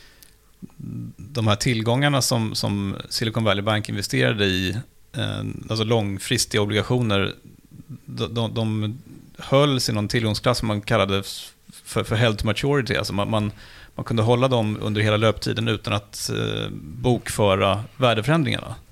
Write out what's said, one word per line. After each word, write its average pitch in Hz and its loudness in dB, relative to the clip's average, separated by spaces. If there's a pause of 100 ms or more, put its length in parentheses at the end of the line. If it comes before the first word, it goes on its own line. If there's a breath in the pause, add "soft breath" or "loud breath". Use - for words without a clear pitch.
(1160 loud breath)
de 110 -2
här 104 6
tillgångarna 127 2
som, 113 0
som 101 -2 (140)
Silicon 113 -2
Valley 101 2
Bank 107 0
investerade 110 0
i, 92 2 (400)
eh, 104 -4 (300)
alltså 110 -2
långfristiga 107 0
obligationer, 104 2 (720)
de, 113 -6
de, 113 -2
de 107 -2 (400)
hölls 135 2
i - -2
någon 104 0
tillgångsklass 113 0
som 110 -2
man 104 0
kallade 98 2
f-, - -10 (340)
för, - -2
för 113 -2
held 110 2
to - -4
maturity. 117 0
Alltså 101 -2
man, 101 -2
man, 107 0 (440 loud breath)
man - -6
kunde 113 0
hålla 120 4
dem 107 0
under 107 0
hela 107 4
löptiden 110 0
utan 110 -2
att, - -6
eh, 107 -2 (120)
bokföra 101 2 (140)
värdeförändringarna. 120 2 (160)